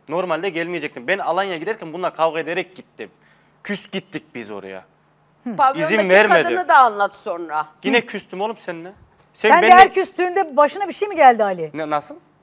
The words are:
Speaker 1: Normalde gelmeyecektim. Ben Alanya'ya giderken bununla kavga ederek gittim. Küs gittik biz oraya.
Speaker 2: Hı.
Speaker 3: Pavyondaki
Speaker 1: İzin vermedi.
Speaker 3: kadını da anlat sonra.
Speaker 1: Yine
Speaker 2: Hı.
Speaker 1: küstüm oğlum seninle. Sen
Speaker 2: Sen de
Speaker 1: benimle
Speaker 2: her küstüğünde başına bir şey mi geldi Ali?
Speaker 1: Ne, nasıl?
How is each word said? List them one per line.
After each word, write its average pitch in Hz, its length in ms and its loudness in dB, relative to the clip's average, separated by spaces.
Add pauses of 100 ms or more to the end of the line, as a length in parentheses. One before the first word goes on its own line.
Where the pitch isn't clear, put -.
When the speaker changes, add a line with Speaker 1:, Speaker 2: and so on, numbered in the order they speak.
Speaker 1:
Normalde 175 400 -4
gelmeyecektim. 160 580 -8
Ben 190 100 -2
Alanya'ya 175 400 -4
giderken 170 360 -10
bununla 175 200 -6
kavga 160 260 -2
ederek 175 360 -8
gittim. - 340 -18 (540)
Küs - 280 -6
gittik 156 320 -12 (120)
biz 107 160 -12
oraya. 95 320 -14 (600)
Speaker 2:
Hı. 233 120 -10
Speaker 3:
Pavyondaki 269 240 0 (160)
Speaker 1:
İzin 202 140 0
vermedi. 196 340 6
Speaker 3:
kadını 359 260 -2
da 320 80 6
anlat 208 380 2
sonra. 165 500 -8 (180)
Speaker 1:
Yine 233 140 0
Speaker 2:
Hı. 233 80 0
Speaker 1:
küstüm 185 360 -10
oğlum 220 160 -8
seninle. 175 340 -12 (420)
Sen - 160 0
Speaker 2:
Sen 302 80 8
de 359 40 4
Speaker 1:
benimle 381 200 8
Speaker 2:
her 392 120 8
küstüğünde 359 640 -2
başına 330 300 2
bir 311 60 -8
şey 415 140 -6
mi 403 80 -10
geldi 247 280 6
Ali? 175 300 -4
Speaker 1:
Ne, 151 160 -8
nasıl? 151 260 -4 (280)